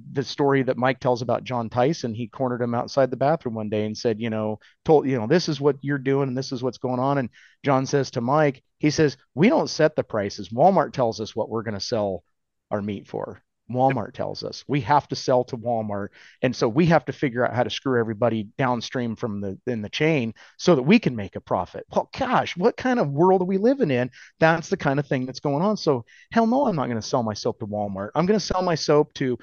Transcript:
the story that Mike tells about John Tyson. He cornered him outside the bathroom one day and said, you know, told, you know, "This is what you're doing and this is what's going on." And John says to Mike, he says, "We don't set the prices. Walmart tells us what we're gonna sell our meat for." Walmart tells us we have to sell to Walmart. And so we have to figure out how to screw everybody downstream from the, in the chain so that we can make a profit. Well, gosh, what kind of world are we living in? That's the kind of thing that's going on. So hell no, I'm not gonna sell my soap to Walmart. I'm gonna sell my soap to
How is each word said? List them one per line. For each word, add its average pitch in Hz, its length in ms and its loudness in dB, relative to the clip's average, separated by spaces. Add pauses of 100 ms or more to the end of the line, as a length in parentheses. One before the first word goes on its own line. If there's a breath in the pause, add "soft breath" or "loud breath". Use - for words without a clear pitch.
(140)
the 143 100 -2
story 139 380 2
that 127 160 -2
Mike 127 220 0
tells 123 240 0
about 117 200 -2
John 117 260 -6
Tyson. 127 440 0
He 117 140 -8
cornered 123 340 -4
him 117 140 -2
outside 123 340 0
the 123 80 -6
bathroom 135 380 -2
one 107 140 -6
day 107 160 0
and 107 120 -6
said, 110 220 -2
you 117 100 -4
know, 110 300 -4 (260 soft breath)
told, 147 220 4
you 131 100 0
know, 107 80 -2
"This 170 240 2
is 139 100 -4
what 139 220 0
you're 143 160 -2
doing 135 300 0
and 127 100 -4
this 135 140 -8
is 123 100 -6
what's 127 160 -4
going 123 220 -4
on." 139 180 0
And 123 120 -2 (360 soft breath)
John 135 220 2
says 139 240 0
to 123 100 -4
Mike, 143 420 0 (140)
he 151 140 2
says, 143 260 2 (160)
"We 180 160 4
don't 233 180 2
set - 280 2
the 127 80 0
prices. 101 460 -6
Walmart 139 440 4
tells 113 260 0
us 107 160 -8
what 110 140 -4
we're 110 140 -4
gonna 104 160 -6
sell 101 440 -2 (460)
our 208 140 -2
meat - 240 -6
for." - 340 -10 (300)
Walmart 127 420 0
tells 101 300 -8
us - 240 -10
we 143 140 0
have 143 260 2
to 135 80 -6
sell 127 280 2
to 131 120 -10
Walmart. 107 520 -4 (340 soft breath)
And 127 140 2
so 143 120 2
we 139 200 4
have 160 180 4
to 131 80 -8
figure 123 320 -2
out 110 80 -2
how 120 80 2
to 110 80 -2
screw 127 300 0
everybody 113 580 0
downstream 123 580 -2
from 101 260 -6
the, 98 260 -6
in 117 160 -4
the 101 60 -8
chain 147 440 0 (240 soft breath)
so - 160 4
that 135 80 4
we 170 160 6
can 143 180 0
make 101 200 -8
a 101 40 -10
profit. - 520 -4
Well, - 260 -2
gosh, 240 400 -2
what 185 200 2
kind 254 220 0
of 147 120 0
world 185 320 4
are - 20 -2
we 190 140 0
living 240 320 2
in? 127 180 0 (300 loud breath)
That's 160 300 4
the 190 80 -2
kind 139 220 0
of 143 60 -2
thing 127 220 -2
that's 131 120 -12
going 143 220 -2
on. 208 160 0
So 131 260 0 (280 soft breath)
hell 226 160 4
no, 262 180 2
I'm 208 100 0
not 127 120 -2
gonna 117 120 -4
sell 127 220 -2
my 110 140 -4
soap - 240 -4
to 110 80 -8
Walmart. 104 480 -4
I'm 160 100 2
gonna 208 140 2
sell 185 240 -2
my 180 100 0
soap 151 400 2
to 127 300 -2